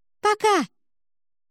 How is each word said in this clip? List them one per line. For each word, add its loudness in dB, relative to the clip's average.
«Пока!» 0